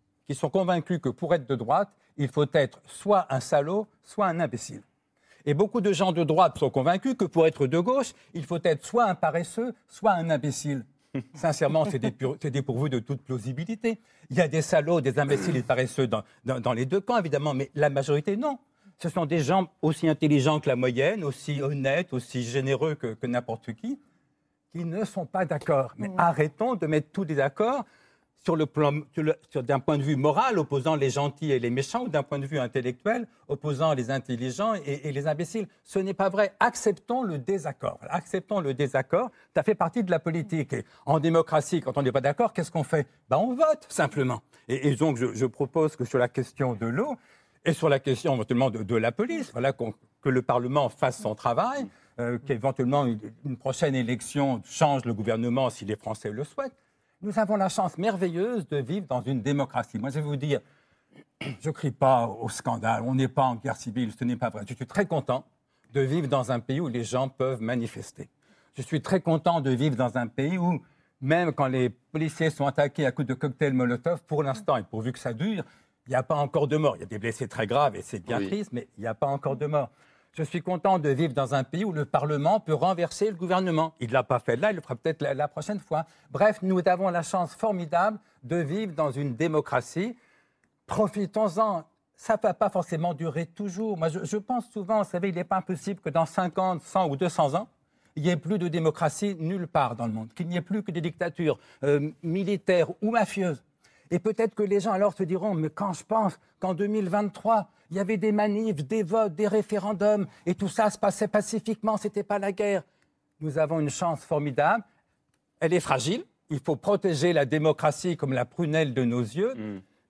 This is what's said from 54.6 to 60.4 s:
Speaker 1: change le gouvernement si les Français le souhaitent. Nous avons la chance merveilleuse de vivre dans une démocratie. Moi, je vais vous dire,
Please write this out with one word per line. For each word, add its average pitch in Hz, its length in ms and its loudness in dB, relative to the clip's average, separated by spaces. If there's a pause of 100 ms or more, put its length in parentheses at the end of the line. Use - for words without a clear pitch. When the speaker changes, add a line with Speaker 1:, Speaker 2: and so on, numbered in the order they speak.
Speaker 1:
change 143 400 0
le 120 100 -2
gouvernement 117 560 0
si - 140 -14
les 104 100 -2
Français 107 380 -8
le 110 100 -8
souhaitent. 269 320 -8 (500)
Nous 208 140 -4
avons 214 160 2
la 196 140 2
chance 180 300 -2
merveilleuse 190 680 -2
de 147 120 -2
vivre 156 280 -4
dans 123 160 -2
une 127 200 -2
démocratie. 131 540 -2
Moi, 117 140 -4
je 131 60 -6
vais 156 60 -2
vous 147 120 -4
dire, 139 240 0 (1040)